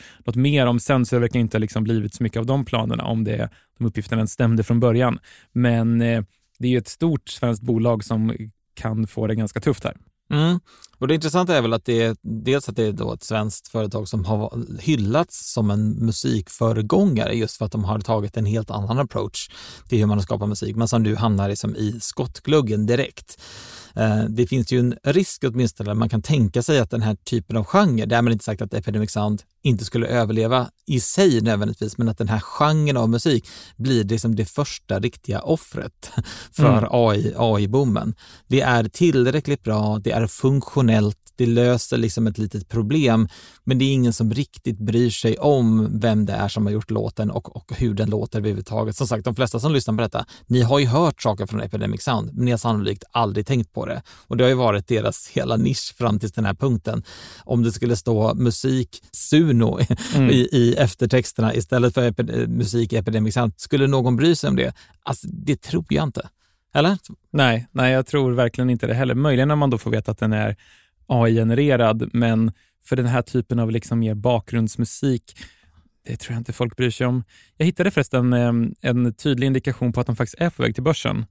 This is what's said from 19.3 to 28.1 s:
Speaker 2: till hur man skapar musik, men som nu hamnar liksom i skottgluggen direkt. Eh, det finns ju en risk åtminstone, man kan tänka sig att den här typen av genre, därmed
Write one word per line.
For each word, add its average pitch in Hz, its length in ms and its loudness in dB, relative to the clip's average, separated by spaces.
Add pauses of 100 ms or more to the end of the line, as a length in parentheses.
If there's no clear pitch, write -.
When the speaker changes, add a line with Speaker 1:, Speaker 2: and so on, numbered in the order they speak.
Speaker 2:
till 117 100 2
hur 107 80 4
man 104 160 2
skapar 101 240 -4
musik, 104 300 -4
men 113 120 0
som 113 140 2
nu 107 140 2
hamnar 98 320 0
liksom 107 280 -4
i 110 240 -4
skottgluggen 120 880 -2
direkt. - 560 -4 (540)
Eh, 110 320 2
det 117 180 0
finns 127 260 -2
ju 127 80 2
en 123 220 0
risk 151 440 0
åtminstone, 113 480 -2
man 113 140 0
kan 110 140 -2
tänka 120 400 2
sig 147 180 2
att 113 100 -2
den 113 120 -2
här 107 120 0
typen 113 420 -4
av 107 80 0
genre, 135 420 2
därmed 117 260 4